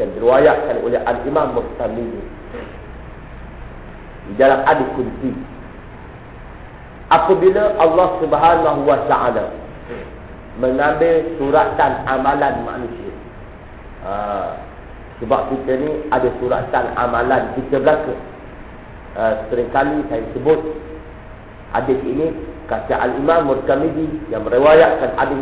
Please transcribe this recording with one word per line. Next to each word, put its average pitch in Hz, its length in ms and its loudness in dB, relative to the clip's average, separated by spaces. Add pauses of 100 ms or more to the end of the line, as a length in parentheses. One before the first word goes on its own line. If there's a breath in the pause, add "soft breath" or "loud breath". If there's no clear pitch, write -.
yang 98 160 -4
diriwayatkan 131 640 6
oleh 120 240 0
Al-Imam 131 560 0
Muhtamidi 113 640 -6 (2000)
di - 100 -10
dalam 135 240 6
hadis 147 320 4
kunci. 127 320 -4 (1800)
Apabila 185 640 6
Allah 170 320 6 (140)
Subhanahu 156 680 4
Wa 139 100 6 (140)
Taala 117 320 2 (1120)
mengambil 151 800 2
suratan 139 560 4 (160)
amalan 135 460 2 (100)
manusia. 113 480 -8 (960)
Ha, 98 40 -4 (1080)
sebab 120 320 0
kita 131 240 -2
ni 147 140 -4 (180)
ada 127 320 0
suratan 127 560 -2
amalan 120 640 0
kita 135 160 -2
belaka. 147 380 2 (1080)
Ha, 110 320 0
seringkali 135 560 0
saya 113 240 -2
sebut 151 320 2 (1120)
hadis 127 320 2
ini, 151 240 0 (400)
kata 113 320 -2
Al-Imam 139 480 2
Murtamidi 151 800 -2
yang 107 160 -4
meriwayatkan 139 720 6
hadis 139 220 0